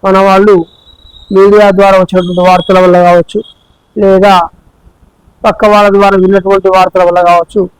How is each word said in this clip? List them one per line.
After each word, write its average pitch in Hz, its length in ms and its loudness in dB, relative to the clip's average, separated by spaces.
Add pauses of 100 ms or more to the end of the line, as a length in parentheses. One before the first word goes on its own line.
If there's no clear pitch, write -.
మన 190 140 -2 (100)
వాళ్ళు 196 280 2 (800)
మీడియా 202 300 2 (120)
ద్వారా 196 240 2
వచ్చినటువంటి 180 460 -4
వార్తల 185 360 0
వల్ల 180 120 2 (120)
కావచ్చు, 175 320 -2 (560)
లేదా 196 380 0 (1080)
పక్క 220 300 -4
వాళ్ళ 208 240 2
ద్వారా 196 260 0
విన్నటువంటి 190 540 -2
వార్తల 185 320 0
వల్ల 175 120 -2 (100)
కావచ్చు 175 320 -2 (180)